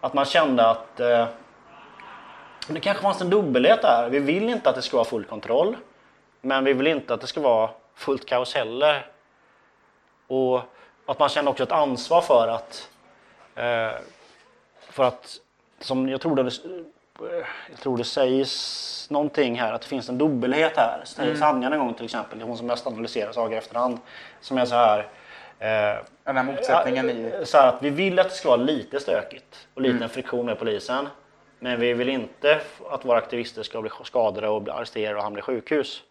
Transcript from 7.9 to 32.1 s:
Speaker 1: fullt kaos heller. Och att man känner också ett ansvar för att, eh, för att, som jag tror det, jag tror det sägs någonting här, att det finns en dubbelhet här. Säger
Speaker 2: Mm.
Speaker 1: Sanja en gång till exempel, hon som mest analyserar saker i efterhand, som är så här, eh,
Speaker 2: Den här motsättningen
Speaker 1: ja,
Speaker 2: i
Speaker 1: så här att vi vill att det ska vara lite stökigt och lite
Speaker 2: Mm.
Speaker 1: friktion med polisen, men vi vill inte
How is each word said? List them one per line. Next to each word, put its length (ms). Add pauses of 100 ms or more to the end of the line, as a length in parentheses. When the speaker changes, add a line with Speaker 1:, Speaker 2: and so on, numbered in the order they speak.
Speaker 1:
fullt 320
kaos 280
heller. 520 (1200)
Och 340 (460)
att 120
man 100
känner 220
också 120
ett 100
ansvar 480
för 280
att, 400 (680)
eh, 460 (880)
för 140
att, 320 (440)
som 280
jag 120
tror 160
det, 140 (1200)
jag 100
tror 180
det 60
sägs 1040
någonting 500
här, 120
att 80
det 80
finns 200
en 100
dubbelhet 580
här. 280
Säger 240
Speaker 2:
Mm. 120
Speaker 1:
Sanja 320
en 60
gång 160
till 100
exempel, 380
hon 160
som 80
mest 200
analyserar 460
saker 220
i 40
efterhand, 400 (420)
som 180
är 60
så 100
här, 240 (600)
eh, 440 (220)
Speaker 2:
Den 120
här 60
motsättningen 680 (220)
Speaker 1:
ja, 80
Speaker 2:
i 80
Speaker 1:
så 120
här 100
att 140
vi 80
vill 280
att 100
det 60
ska 140
vara 120
lite 400
stökigt 760
och 80
lite 140
Speaker 2:
Mm. 120
Speaker 1:
friktion 380
med 120
polisen, 500 (500)
men 220
vi 120
vill 160
inte 460